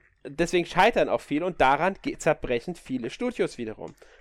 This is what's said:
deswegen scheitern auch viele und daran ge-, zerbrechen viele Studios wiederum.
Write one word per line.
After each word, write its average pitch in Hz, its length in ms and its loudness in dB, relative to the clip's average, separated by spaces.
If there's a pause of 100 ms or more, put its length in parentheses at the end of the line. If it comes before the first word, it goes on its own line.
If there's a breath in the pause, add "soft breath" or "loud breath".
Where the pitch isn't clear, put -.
(240)
deswegen 170 420 0
scheitern 185 420 4
auch 110 120 0
viele 151 260 -2
und 180 140 -4
daran 147 420 4
ge-, - 160 -6
zerbrechen - 560 0
viele 123 360 -6
Studios 233 480 -4
wiederum. 107 360 -10 (260 soft breath)